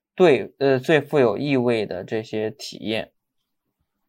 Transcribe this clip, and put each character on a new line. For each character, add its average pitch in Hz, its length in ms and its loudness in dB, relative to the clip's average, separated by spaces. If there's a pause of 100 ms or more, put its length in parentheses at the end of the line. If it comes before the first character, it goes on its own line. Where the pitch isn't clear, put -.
(140)
对， 127 460 2
呃， 135 180 2
最 147 220 2
富 143 200 0
有 110 180 2
意 139 180 -2
味 120 300 0
的 90 180 -8
这 110 180 -6
些 110 300 -6
体 - 280 -16
验。 107 340 -6 (960)